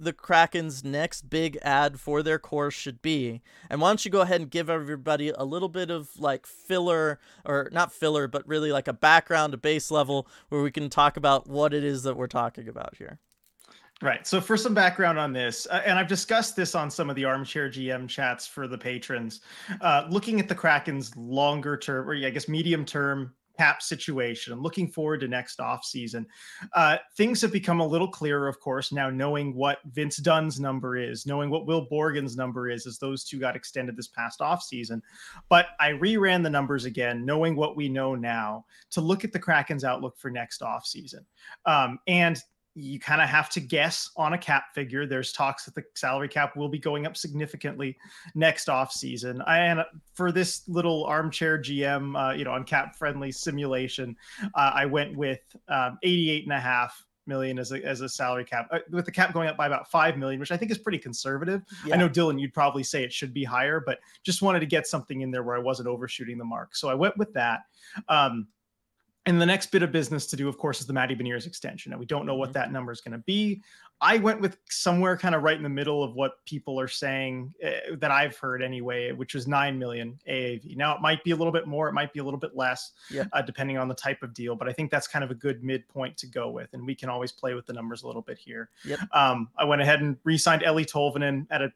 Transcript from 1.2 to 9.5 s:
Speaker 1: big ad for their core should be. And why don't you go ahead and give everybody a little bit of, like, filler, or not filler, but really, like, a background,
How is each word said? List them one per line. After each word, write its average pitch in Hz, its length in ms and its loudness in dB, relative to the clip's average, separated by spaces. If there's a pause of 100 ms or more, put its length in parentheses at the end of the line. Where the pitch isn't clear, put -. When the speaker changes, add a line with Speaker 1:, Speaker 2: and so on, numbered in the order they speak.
Speaker 1:
big 160 320 0
ad 139 360 4
for 147 240 0
their 156 160 2
core 143 320 -2
should 135 320 -10
be. 127 400 -2 (280)
And - 100 -2
why 165 80 6
don't 214 160 4
you 196 80 -4
go 196 80 4
ahead 180 220 4
and 143 100 -10
give 165 180 -2
everybody 147 600 -2
a 135 160 -4
little 175 240 -4
bit 175 200 -4
of, 156 200 -6 (100)
like, 139 260 -2
filler, 165 760 0 (240)
or 139 260 0
not 170 220 2
filler, 151 340 2
but 135 180 -4
really, 151 280 0
like, 139 160 0
a 127 40 -4
background, 156 600 6